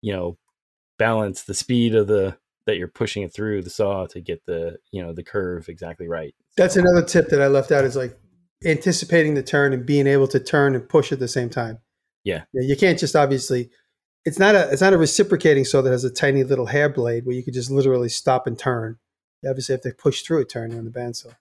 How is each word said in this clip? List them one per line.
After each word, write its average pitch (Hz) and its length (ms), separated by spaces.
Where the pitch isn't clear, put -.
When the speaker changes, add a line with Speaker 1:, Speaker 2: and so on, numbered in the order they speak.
Speaker 1:
you 107 120
know, 90 240
balance 110 440
the 101 120
speed 117 400
of 104 120
the, 98 300
that 104 100
you're 87 100
pushing 104 360
it 87 100
through 104 300
the 87 80
saw 98 360
to - 140
get 85 240
the, 85 320
you 95 120
know, 85 100
the 82 100
curve 90 460
exactly 85 380
right. 82 280
Speaker 2:
That's 185 180
Speaker 1:
So 185 60
Speaker 2:
another 175 220
tip 165 260
that 143 120
I 139 60
left 139 240
out 139 140
is, 127 100
like, 127 220
anticipating 165 680
the 135 80
turn 143 300
and 123 120
being 139 220
able 139 200
to 135 120
turn 139 360
and 120 120
push - 240
at 135 80
the 123 80
same 120 220
time. 113 300
Speaker 1:
Yeah. 85 200
Speaker 2:
Yeah, 127 100
you 135 140
can't 175 220
just - 160
obviously, 135 560
it's 151 140
not 202 160
a, 175 160
it's 139 100
not 190 120
a 180 40
reciprocating 160 680
saw 143 160
that 127 100
has 123 120
a 123 80
tiny 139 320
little 127 240
hair 143 220
blade 120 360
where 123 100
you 127 80
could 127 120
just 127 160
literally 131 380
stop 131 380
and 117 120
turn. 113 400
You 135 60
obviously 131 240
have 123 100
to 123 100
push - 300
through 160 180
a 123 40
turn 117 320
on 113 80
the 117 60
bandsaw. 120 500